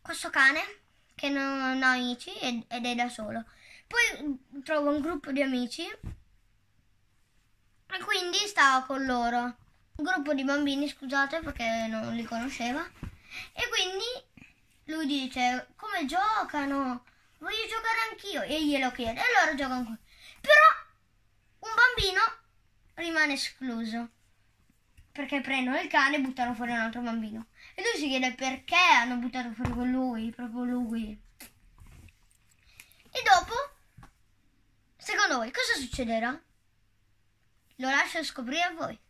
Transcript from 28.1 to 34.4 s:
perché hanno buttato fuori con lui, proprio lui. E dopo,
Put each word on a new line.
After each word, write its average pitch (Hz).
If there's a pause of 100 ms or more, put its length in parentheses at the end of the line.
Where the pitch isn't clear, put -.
perché 262
hanno 254
buttato 240
fuori 240
con 247
lui, 247
proprio 240
lui. 226 (1900)
E 508
dopo, 392 (1400)